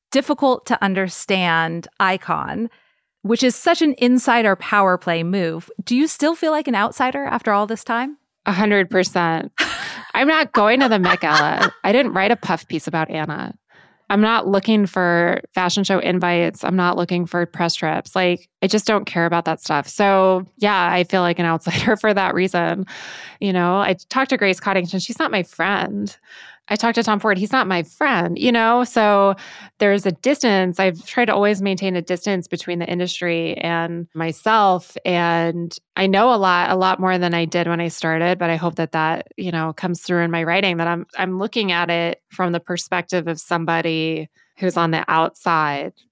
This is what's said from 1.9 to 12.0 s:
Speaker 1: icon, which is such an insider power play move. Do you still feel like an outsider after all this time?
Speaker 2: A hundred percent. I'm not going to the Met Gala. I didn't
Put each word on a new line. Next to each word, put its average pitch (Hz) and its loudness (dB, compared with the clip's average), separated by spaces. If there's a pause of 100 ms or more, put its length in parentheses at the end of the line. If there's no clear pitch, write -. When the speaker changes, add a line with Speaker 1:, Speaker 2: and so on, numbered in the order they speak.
Speaker 1:
icon, 190 -4 (520)
which 226 0
is 247 2
such 339 0
an 302 2
insider 240 4
power 190 2
play 165 -2
move. 170 -2 (140)
Do 240 -2
you 294 2
still 320 0
feel 311 0
like 302 -2
an 233 0
outsider 254 -2
after 220 -2
all 208 2
this 220 -8
time? 254 -4 (300)
Speaker 2:
A 208 0
hundred 196 2
percent. 175 0 (640)
I'm 269 2
not 311 2
going 226 4
to 262 4
the 220 4
Met 180 2
Gala. 151 2 (140)
I 196 2
didn't 247 2